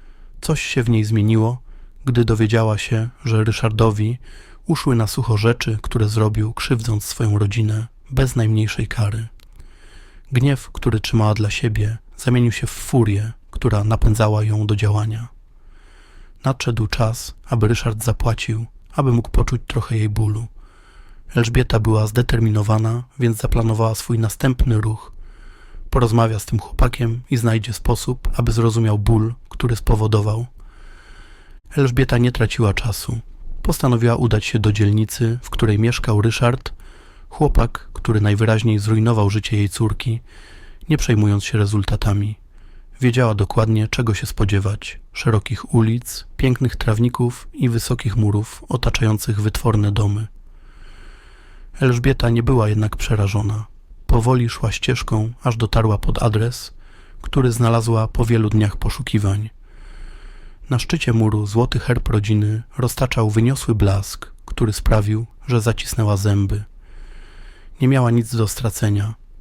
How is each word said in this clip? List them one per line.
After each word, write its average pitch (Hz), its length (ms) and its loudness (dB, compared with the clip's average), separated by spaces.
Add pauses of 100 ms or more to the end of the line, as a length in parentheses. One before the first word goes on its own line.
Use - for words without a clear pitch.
(420)
Coś 156 200 -2
się - 220 -2
w 113 60 -2
niej 110 140 4
zmieniło, 110 580 2 (440)
gdy 120 200 2
dowiedziała 110 520 2
się, 113 320 -2 (160)
że 110 180 2
Ryszardowi 110 720 0 (480)
uszły 147 300 0
na 110 120 2
sucho 113 300 0
rzeczy, 113 440 0
które 110 280 0
zrobił, 107 440 0
krzywdząc 113 500 -2
swoją 104 360 0
rodzinę, 107 480 -2 (220)
bez 131 260 0
najmniejszej 110 520 0
kary. 110 400 -4 (1040)
Gniew, 135 400 2
który 113 280 0
trzymała 107 340 2
dla 107 160 0
siebie, 110 480 -2 (200)
zamienił 120 340 2
się - 160 -4
w - 40 -6
furię, 107 600 0 (200)
która 107 320 0
napędzała 107 600 2
ją 107 240 0
do 107 80 2
działania. 107 520 -2 (1160)
Nadszedł 120 440 -2
czas, - 480 -4 (100)
aby 107 220 0
Ryszard 110 360 -2
zapłacił, 113 640 -2 (280)
aby 139 180 2
mógł 117 180 2
poczuć 143 380 0
trochę 117 300 -2
jej 110 120 0
bólu. 107 380 -2 (880)
Elżbieta 120 440 2
była 110 280 2
zdeterminowana, 110 960 0 (160)
więc 117 180 0
zaplanowała 113 580 0
swój - 240 -4
następny 113 640 0
ruch, 110 300 -4 (840)
Porozmawia 113 420 2
z - 60 -10
tym 110 140 -2
chłopakiem 120 720 0
i 131 80 0
znajdzie 113 360 0
sposób, - 640 -4
aby 117 160 0
zrozumiał 110 480 2
ból, 110 340 2 (160)
który 120 260 -2
spowodował. 107 720 0 (1300)
Elżbieta 127 460 2
nie 123 140 4
traciła 107 420 0
czasu. - 460 -4 (420)
Postanowiła 120 540 2
udać 110 300 0
się - 140 0
do 104 120 2
dzielnicy, 107 720 0
w - 80 -16
której 107 300 2
mieszkał 110 420 2
Ryszard, 120 520 0 (560)
chłopak, - 640 0
który 107 280 0
najwyraźniej 107 580 2
zrujnował 110 500 2
życie 104 280 -2
jej 104 120 2
córki, 113 520 -2 (680)
nie 156 80 2
przejmując 104 460 2
się - 140 -4
rezultatami. 104 800 0 (640)
Wiedziała 120 340 2
dokładnie, 110 520 0
czego 113 260 0
się - 120 -6
spodziewać. 98 760 -2 (140)
Szerokich - 600 -2
ulic, 117 520 0 (120)
pięknych 127 380 0
trawników 120 800 -2
i 175 160 0
wysokich 113 460 -2
murów 107 540 0
otaczających - 720 0
wytworne 104 500 0
domy. 104 360 0 (1500)
Elżbieta 127 500 2
nie 117 140 2
była 117 260 2
jednak 107 260 0
przerażona. 104 680 0 (420)
Powoli 120 420 4
szła 110 220 -4
ścieżką, 113 600 -2 (120)
aż 117 140 0
dotarła 110 400 2
pod - 260 0
adres, 113 500 -2 (480)
który 127 300 0
znalazła 113 560 2
po - 180 0
wielu 110 240 2
dniach 107 280 2
poszukiwań. 104 720 -2 (1200)
Na 127 100 0
szczycie - 340 -2
muru 107 320 2
złoty 117 340 0
herb - 300 -2
rodziny 107 540 0 (140)
roztaczał 123 520 0
wyniosły 117 460 2
blask, 98 560 0 (140)
który 107 280 -2
sprawił, 107 520 2 (220)
że 120 140 2
zacisnęła 107 560 0
zęby. 101 460 0 (1200)
Nie 131 60 4
miała 127 240 4
nic 117 240 0
do 113 120 2
stracenia. 104 640 -2 (280)